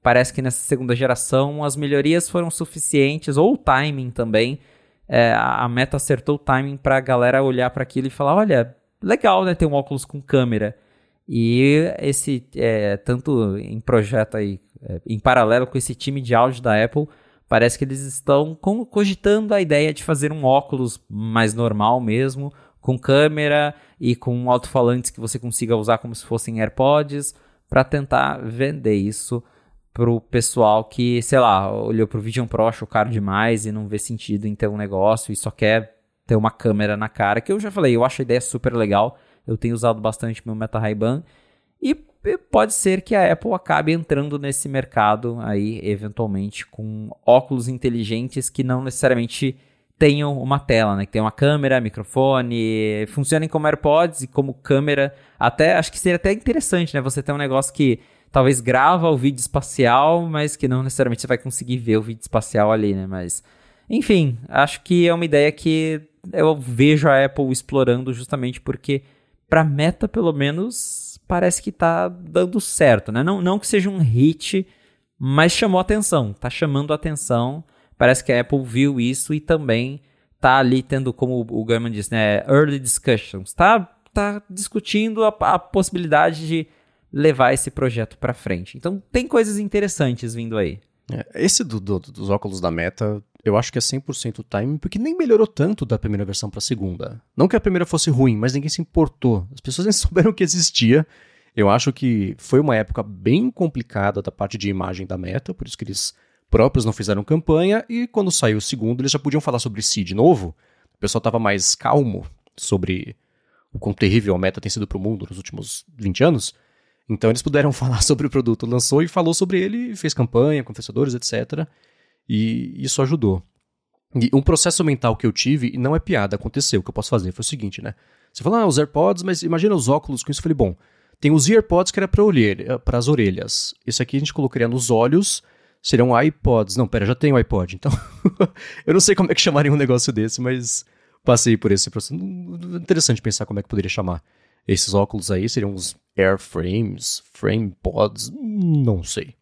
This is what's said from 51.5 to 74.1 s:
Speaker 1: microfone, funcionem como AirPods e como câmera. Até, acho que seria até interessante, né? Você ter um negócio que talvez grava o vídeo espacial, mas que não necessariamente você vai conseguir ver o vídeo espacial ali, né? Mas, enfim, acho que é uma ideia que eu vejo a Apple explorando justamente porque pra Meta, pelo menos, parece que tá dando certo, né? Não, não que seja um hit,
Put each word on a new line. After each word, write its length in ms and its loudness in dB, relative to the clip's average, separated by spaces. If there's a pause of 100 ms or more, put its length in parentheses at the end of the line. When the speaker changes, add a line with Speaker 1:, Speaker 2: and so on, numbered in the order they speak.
Speaker 1:
microfone, 1300 0
funcionem 420 -2
como 180 -2
AirPods 540 2
e 60 -8
como 260 -2
câmera. 600 0 (240)
Até, 380 2
acho 160 0
que 80 -12
seria 180 0
até 140 0
interessante, 600 -2
né? 80 -2
Você 220 -4
ter 100 -6
um 40 -4
negócio 360 -2
que 260 2 (320)
talvez 300 4
grava 480 4
o 80 2
vídeo 220 0
espacial, 880 2
mas 280 -4
que 120 -2
não 160 0
necessariamente 380 -2
você 60 -8
vai 100 0
conseguir 400 -6
ver 200 2
o 40 2
vídeo 200 -10
espacial 500 0
ali, 220 0
né? 140 -6
Mas, 360 -8 (460)
enfim, 480 2 (100)
acho 360 0
que 240 4
é 60 4
uma 120 -2
ideia 260 4
que 500 -2 (320)
eu 240 2
vejo 500 4
a 180 6
Apple 260 -2
explorando 600 0
justamente 480 -8
porque 420 -6 (460)
pra 140 4
Meta, 440 0
pelo 240 0
menos, 960 -6
parece 340 0
que 100 -8
tá 360 0
dando 540 -2
certo, 500 2
né? 120 -2
Não, 180 0
não 160 0
que 100 -6
seja 220 0
um 100 -4
hit, 680 2 (500)